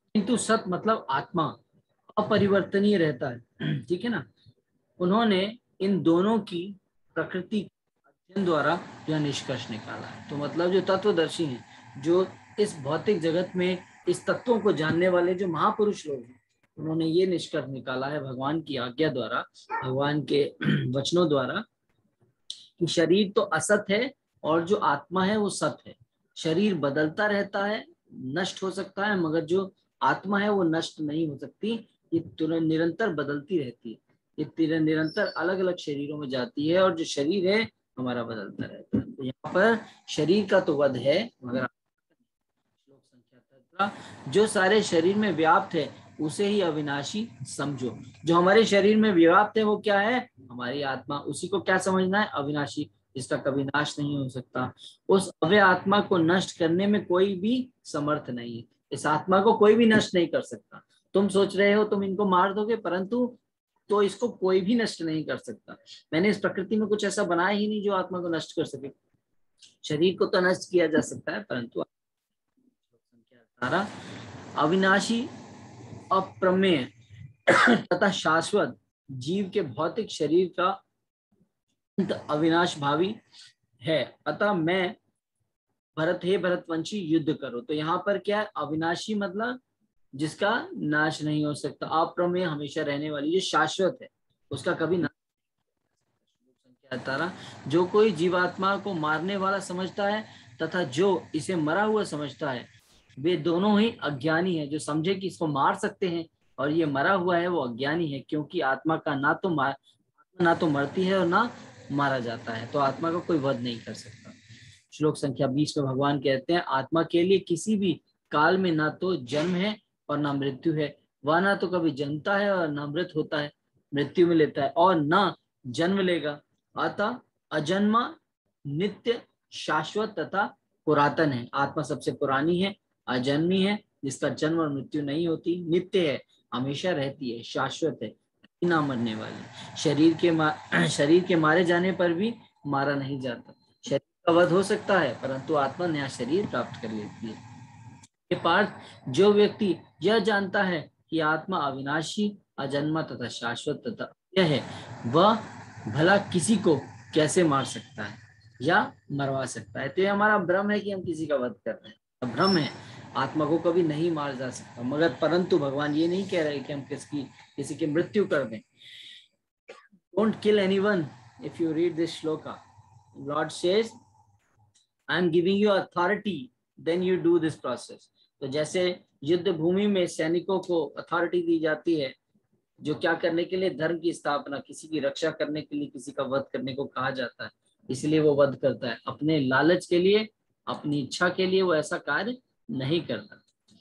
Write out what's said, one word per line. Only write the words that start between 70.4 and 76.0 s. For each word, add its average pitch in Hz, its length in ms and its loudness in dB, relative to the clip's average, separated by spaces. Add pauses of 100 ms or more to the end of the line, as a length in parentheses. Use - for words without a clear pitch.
नष्ट 185 300 0
किया 175 160 4
जा 151 140 4
सकता - 320 -6
है, 208 100 -6
परंतु 117 420 -6 (2750)
अविनाशी, 190 720 2 (840)